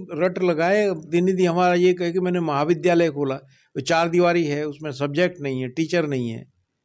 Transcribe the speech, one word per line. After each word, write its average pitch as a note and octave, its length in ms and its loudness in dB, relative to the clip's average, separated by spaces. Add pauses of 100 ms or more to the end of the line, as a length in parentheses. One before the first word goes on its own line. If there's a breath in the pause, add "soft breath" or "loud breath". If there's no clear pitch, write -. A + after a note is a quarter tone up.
(120)
रट F3 280 -2
लगाए F3+ 540 2
प्रतिनिधि F3 520 0
हमारा F3+ 280 2
ये F3+ 200 4
कहे F3 180 -2
कि F3+ 80 -2
मैंने F3+ 200 0
महाविद्यालय E3 720 2
खोला, C#3 260 -4
तो - 460 -14
चार E3 280 2
दीवारी E3+ 340 4
है, D3 240 -4
उसमें D3 240 -10
सब्जेक्ट C#3+ 500 -2
नहीं C3+ 200 -4
है, B2+ 60 -6
टीचर D#3+ 400 -2
नहीं C3 220 -4
है, A2+ 220 -12 (340)